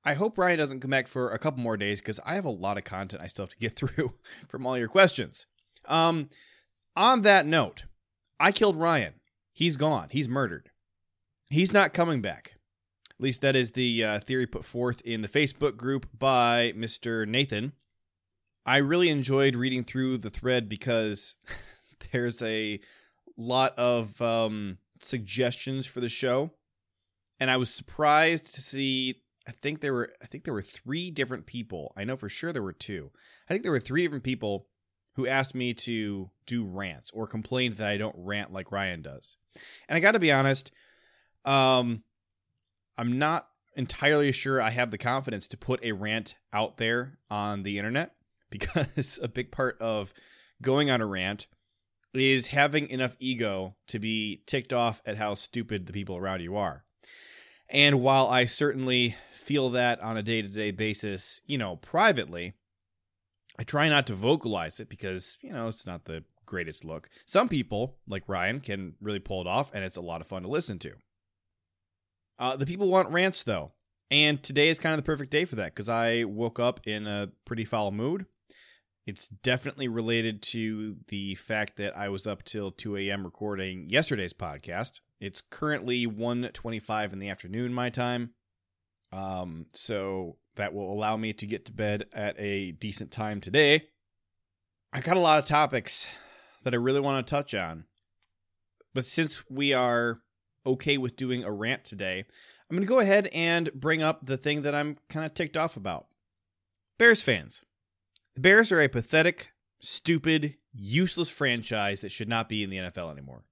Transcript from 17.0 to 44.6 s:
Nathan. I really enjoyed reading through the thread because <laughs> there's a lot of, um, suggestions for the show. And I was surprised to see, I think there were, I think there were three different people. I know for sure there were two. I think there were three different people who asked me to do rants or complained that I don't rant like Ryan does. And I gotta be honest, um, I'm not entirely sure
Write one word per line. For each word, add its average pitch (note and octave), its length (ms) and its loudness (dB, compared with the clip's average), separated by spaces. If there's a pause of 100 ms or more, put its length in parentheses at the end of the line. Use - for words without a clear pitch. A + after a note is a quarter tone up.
Nathan. C3 480 0 (920)
I B2+ 120 4
really E3 320 4
enjoyed C3+ 460 4
reading B2+ 280 0
through C3 340 0
the G#2+ 140 -8
thread B2 360 0
because G#2+ 680 -2 (100)
<laughs> - 680 -16
there's A#2+ 300 -2
a A2 380 -2 (580)
lot B2 400 2
of, A#2+ 440 0
um, G#2+ 580 0 (200)
suggestions B2 840 -4
for - 140 -10
the A#2+ 100 -2
show. C3+ 420 0 (880)
And C3 120 2
I C3 60 4
was B2 140 -2
surprised D#3 840 2
to C3 60 -10
see, C3 600 -2 (260)
I A#2+ 40 -16
think D3+ 300 -6
there C#3 120 -2
were, A#2+ 280 -2
I - 60 -18
think - 160 -14
there C3+ 100 -6
were G2+ 80 -4
three E3 500 -8
different B2+ 340 -4
people. G2 500 -10
I G2+ 80 -8
know B2+ 140 -6
for G#2 120 -10
sure E3 240 -6
there A#2+ 100 -4
were F#2 100 -6
two. E2 380 -10 (360)
I E3+ 60 -2
think A3 100 -2
there F3+ 80 -2
were C3+ 80 2
three D#3 240 0
different D3 200 -4
people G#2+ 440 -2 (480)
who B2+ 120 -2
asked C3+ 280 0
me B2 180 -2
to G#2 560 -4 (160)
do A#2+ 200 -2
rants F2+ 460 -8
or A2 160 -8
complained A#2+ 480 -2
that G#2+ 140 -2
I G2+ 80 0
don't G#2+ 200 -4
rant G2 360 -6
like F#2+ 180 -10
Ryan F#2 300 -4
does. C#2 360 -16 (520)
And D#3+ 80 0
I - 20 4
gotta G3+ 200 6
be D#3+ 120 6
honest, C3+ 400 4 (760)
um, C3 580 4 (920)
I'm A#2+ 200 0
not D3+ 300 0 (280)
entirely C#3+ 560 2
sure C3 300 0